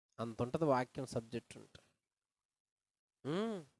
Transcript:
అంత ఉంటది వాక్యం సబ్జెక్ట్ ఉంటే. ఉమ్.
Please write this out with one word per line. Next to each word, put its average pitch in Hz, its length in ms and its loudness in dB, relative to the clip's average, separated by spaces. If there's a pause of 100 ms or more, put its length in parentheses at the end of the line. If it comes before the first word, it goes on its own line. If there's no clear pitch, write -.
(200)
అంత 117 220 -2
ఉంటది 156 220 2
వాక్యం 127 420 4
సబ్జెక్ట్ 113 500 -4
ఉంటే. 107 240 -18 (1500)
ఉమ్. 196 340 -2 (160)